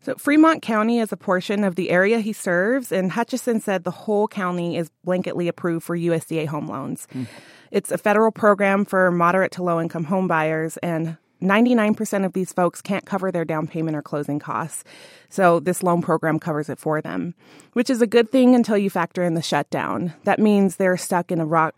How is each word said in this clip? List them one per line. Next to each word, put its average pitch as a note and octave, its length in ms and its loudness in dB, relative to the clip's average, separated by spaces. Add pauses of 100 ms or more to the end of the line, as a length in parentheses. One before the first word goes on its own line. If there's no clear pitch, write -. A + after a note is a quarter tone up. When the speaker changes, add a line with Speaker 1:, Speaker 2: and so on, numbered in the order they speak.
Speaker 1:
So - 140 -6
Fremont D#4 460 4
County A3+ 380 0
is G#3+ 120 -2
a F#3+ 60 -8
portion G3+ 460 -2
of F#3 120 -2
the F#3 140 -2
area G3 300 4
he G#3 140 -4
serves, G3+ 580 -2
and F#3 200 0
Hutchison A#3 480 -2
said F#3 240 -2
the F3+ 80 -4
whole G#3 360 -2
county F3 500 -4
is E3+ 140 -6 (160)
blanketly F3+ 400 -2
approved E3+ 380 -4
for E3+ 100 -4
U E3+ 180 0
S D#3+ 120 -2
D D#3+ 120 -6
A D3+ 80 -2
home D3 220 -6
loans. C3+ 480 -10
Speaker 2:
Mm. B2+ 100 -6 (460)
Speaker 1:
It's G3 200 -2
a - 80 -2
federal G#3+ 320 2
program G3+ 520 2
for F#3 280 2
moderate F3 400 2
to F3+ 100 -10
low-income E3 440 -2
home F#3 220 -2
buyers, D#3+ 500 -2
and E3 400 -4 (220)
ninety-nine G#3+ 540 4
percent G#3 320 -2
of F3 80 -4
these F#3 180 -4
folks F3 300 -2
can't - 240 -6
cover F#3+ 260 -4
their E3+ 140 -4
down D#3 220 -4
payment D#3+ 280 -4
or D3 60 -4
closing D3 380 -6
costs. - 440 -8 (460)
So E3+ 300 4
this F3+ 240 -2
loan F3 180 2
program D#3+ 380 0
covers D3+ 300 -4
it C3 100 -8
for D#3 200 -2
them, E3+ 360 -6 (380)
which B3 180 0
is A#3 100 2
a A#3 60 4
good A#3 240 4
thing B3+ 240 6
until A3 200 2
you G3+ 140 0
factor F3 340 -2
in E3+ 120 0
the E3+ 80 -2
shutdown. D3+ 800 -2
That - 160 2
means G3+ 380 4
they're F#3 200 2
stuck F3 340 -2
in E3+ 80 0
a D#3+ 60 0
rock, D#3+ 320 2